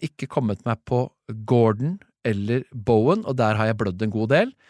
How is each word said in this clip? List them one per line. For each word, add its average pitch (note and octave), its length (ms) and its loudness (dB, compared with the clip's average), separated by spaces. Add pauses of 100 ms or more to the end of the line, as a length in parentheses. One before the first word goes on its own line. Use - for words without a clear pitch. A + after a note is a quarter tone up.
ikke - 260 -10
kommet G#2+ 380 -4
meg A2+ 180 -2
på B2+ 260 -2 (360)
Gordon A#2+ 540 2 (240)
eller A2+ 400 -2 (100)
Bowen, B2 520 2
og C3 100 -4
der A2 200 2
har A2 100 0
jeg A2 100 0
blødd G2 240 -4
en A2 100 -2
god G#2+ 200 -2
del. G#3 220 2 (180)